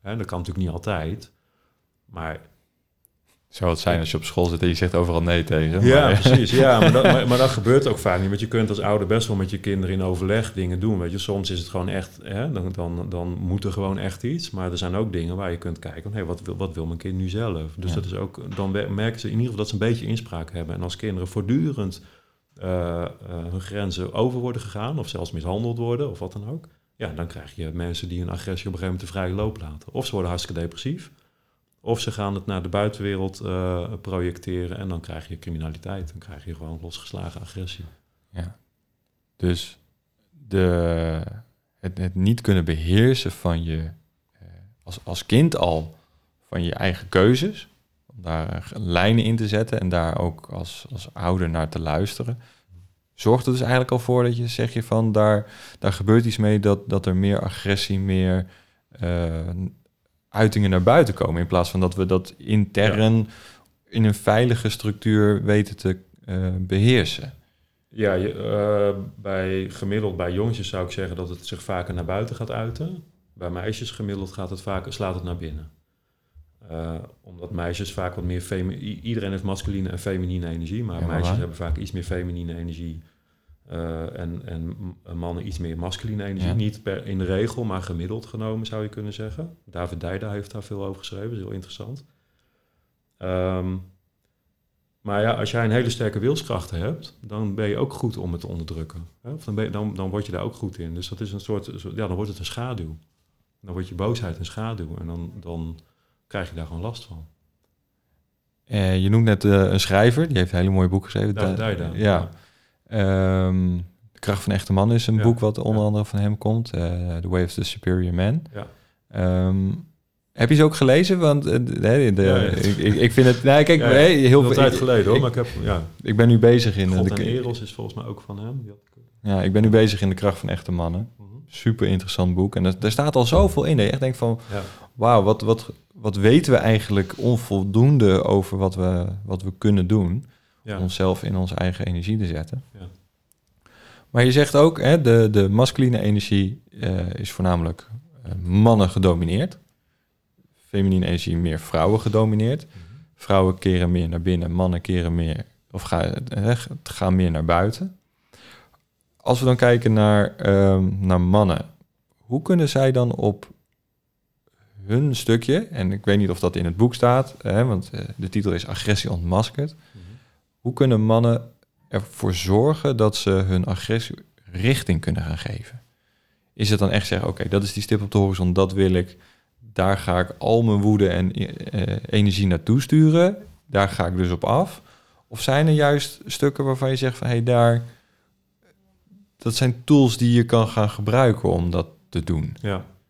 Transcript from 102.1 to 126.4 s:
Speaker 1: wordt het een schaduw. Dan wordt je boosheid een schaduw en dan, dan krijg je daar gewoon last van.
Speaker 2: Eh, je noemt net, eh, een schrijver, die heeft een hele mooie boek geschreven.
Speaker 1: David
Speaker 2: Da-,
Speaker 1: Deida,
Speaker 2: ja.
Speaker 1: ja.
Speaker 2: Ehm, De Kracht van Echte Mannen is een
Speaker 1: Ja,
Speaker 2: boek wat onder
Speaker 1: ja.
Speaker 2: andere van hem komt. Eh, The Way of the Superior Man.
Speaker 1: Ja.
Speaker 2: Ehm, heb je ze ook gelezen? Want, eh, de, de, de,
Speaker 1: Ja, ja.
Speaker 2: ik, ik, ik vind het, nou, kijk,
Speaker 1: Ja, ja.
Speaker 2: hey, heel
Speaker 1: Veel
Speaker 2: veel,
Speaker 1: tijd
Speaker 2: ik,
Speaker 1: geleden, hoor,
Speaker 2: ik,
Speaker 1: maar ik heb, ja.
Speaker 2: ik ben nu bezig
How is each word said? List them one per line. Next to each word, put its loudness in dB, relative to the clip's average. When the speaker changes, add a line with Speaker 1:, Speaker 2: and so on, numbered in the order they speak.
Speaker 1:
wordt -6
het -12
een -12
schaduw. -10
Dan -14
wordt -6
je -14
boosheid -4
een -8
schaduw -10
en -10
dan, -10
dan -10
krijg -8
je -18
daar -10
gewoon -10
last -10
van. -18
Speaker 2:
Eh, 2
je 2
noemt 4
net, 2
eh, 6
een 2
schrijver, 4
die 0
heeft 0
een 0
hele 2
mooie 4
boek 0
geschreven. -2
Speaker 1:
David -2
Speaker 2:
Da-, -4
Speaker 1:
Deida, -4
Speaker 2:
ja. -
Speaker 1:
ja. 2
Speaker 2:
Ehm, 0
De -20
Kracht -4
van -2
Echte -2
Mannen 4
is 0
een 0
Speaker 1:
Ja, 2
Speaker 2:
boek 4
wat 0
onder 0
Speaker 1:
ja. 2
Speaker 2:
andere 0
van -6
hem -2
komt. -2
Eh, -4
The -6
Way 2
of -2
the -4
Superior 0
Man. 0
Speaker 1:
Ja. -12
Speaker 2:
Ehm, 0
heb 2
je 6
ze 8
ook 4
gelezen? 4
Want, 4
eh, 0
de, 0
de, 4
de, 4
Speaker 1:
Ja, 6
ja. 2
Speaker 2:
ik, 2
ik, 4
ik 4
vind 8
het, 4
nou, 6
kijk, 6
Speaker 1:
Ja, 2
ja. 6
Speaker 2:
hey, 8
heel 6
Speaker 1:
Veel 10
Speaker 2:
veel, 4
Speaker 1:
tijd 6
Speaker 2:
ik, 0
Speaker 1:
geleden, 4
hoor, 6
Speaker 2:
ik, 4
Speaker 1:
maar 2
ik -6
heb, -2
ja. 0
Speaker 2:
ik 0
ben 8
nu 8
bezig 6